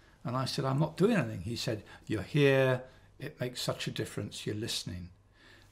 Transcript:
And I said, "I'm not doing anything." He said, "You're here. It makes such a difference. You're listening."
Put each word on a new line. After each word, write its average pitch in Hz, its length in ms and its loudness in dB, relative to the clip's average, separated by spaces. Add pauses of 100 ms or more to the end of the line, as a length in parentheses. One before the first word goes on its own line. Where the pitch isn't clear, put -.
(240)
And 120 140 -4
I 131 80 0
said, 135 200 -2
"I'm 135 140 2
not 156 180 0
doing 208 200 6
anything." 110 240 -2
He 110 140 -6
said, 107 280 -4 (220)
"You're 104 160 -2
here. 135 640 6 (360)
It - 200 -12
makes 123 220 -6
such - 260 -4
a 123 40 -2
difference. 110 540 -6
You're 107 100 -2
listening." 95 540 -6 (640)